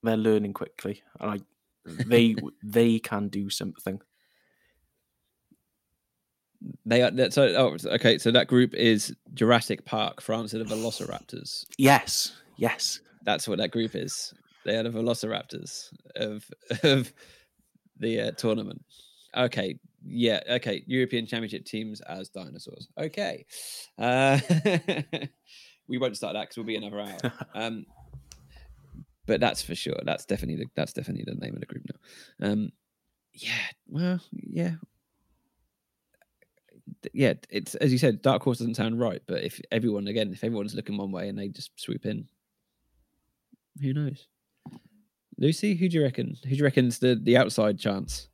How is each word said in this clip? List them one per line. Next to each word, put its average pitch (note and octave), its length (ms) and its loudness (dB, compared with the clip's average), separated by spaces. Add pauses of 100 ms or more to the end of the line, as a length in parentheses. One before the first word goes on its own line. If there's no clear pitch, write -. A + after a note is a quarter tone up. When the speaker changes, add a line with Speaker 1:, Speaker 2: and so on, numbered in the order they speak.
Speaker 1:
They're A2+ 140 2
learning G#2+ 380 4
quickly. - 480 -8 (160)
And G#2+ 120 -4
I, G2+ 100 -4 (640)
they, A#2 280 8 (160)
Speaker 2:
<laughs> - 120 -20
Speaker 1:
they A2+ 360 4
can G#2 300 -4
do G2 220 -4
something. F#2+ 500 -6 (2750)
Speaker 2:
They A#2 180 6
are, A#2 100 6
that, B2+ 200 2
so, C#3 140 6 (100)
oh, A2+ 200 4 (180)
okay, A2+ 240 6
so A#2 140 2
that A#2+ 140 6
group B2 280 6
is A2+ 400 4 (180)
Jurassic A#2 540 2
Park, - 340 -4
France A2 340 -4
are A2+ 40 -4
the A2+ 60 -6
Velociraptors. - 1000 -8 (140)
Speaker 1:
Yes, - 580 6 (200)
yes. - 440 -2 (240)
Speaker 2:
That's G#2 240 -2
what F#2+ 100 0
that G#2 120 -2
group A2+ 240 -2
is. - 400 -6 (300)
They A2 120 0
are A2+ 60 0
the A#2 80 -2
Velociraptors A2+ 1000 -4 (260)
of, G#2+ 280 -6 (200)
<laughs> - 180 -6
of C3+ 300 4 (840)
the, A2+ 220 -2
uh, A2+ 120 -2
tournament. A2 520 -4 (500)
Okay, A2 440 -2 (260)
yeah, A2+ 360 0 (100)
okay. A#2 360 -2
European B2 380 0
Championship A2+ 400 -8
teams A2 380 -8
as F#2 280 -12
dinosaurs. - 580 -16 (100)
Okay. D#3+ 480 -6 (500)
Uh, C3 420 4 (100)
<laughs> E3 800 0 (600)
we B2+ 100 -4
won't A#2+ 180 -2
start - 180 -6
that G#2 140 -6
'cause - 80 -16
we'll A2+ 100 -8
be A2 100 -4
another G#2 240 -8
hour. G2+ 380 -6
Speaker 1:
<laughs> - 160 -14
Speaker 2:
Um, A2+ 320 -6 (1400)
but A2 140 2
that's A2+ 220 0
for F2 140 -8
sure. - 280 -6
That's - 200 -4
definitely - 400 -4
the, - 100 -14
that's - 180 -4
definitely - 340 -8
the - 120 -8
name - 160 -8
of - 60 -12
the - 60 -10
group - 180 -12 (560)
now. G2+ 80 0
Um, G#2 220 0 (640)
yeah, - 180 -10 (360)
well, F3 340 -2 (120)
yeah. E3+ 400 -4 (2250)
D-, - 120 -10
yeah, A#2+ 200 4 (140)
it's, - 280 -6
as C3+ 160 4
you B2+ 60 4
said, A#2+ 240 4
dark C3 200 4
horse B2 160 0
doesn't A#2 160 -4
sound A2+ 240 -2
right, A#2 280 -2
but - 180 -4
if - 160 -8 (100)
everyone, G#2 380 0
again, G#2+ 240 -2
if F#2 100 -8
everyone's G#2+ 320 -2
looking G#2 220 -6
one G2 160 -4
way F#2 160 -6
and G2+ 100 -8
they G2+ 100 -6
just - 280 -14
swoop - 300 -8
in, A2 200 -6 (1500)
who C3+ 120 -2
knows? D3 340 -4 (1120)
Lucy, E3 380 2
who F3+ 120 2
do E3+ 100 2
you D3+ 40 4
reckon? B2 420 -2
Who C3 60 -6
do C3+ 60 0
you D3 80 2
reckon's B2+ 340 4
the, B2 240 4
the A#2 140 6
outside G#2+ 420 4
chance? - 560 -4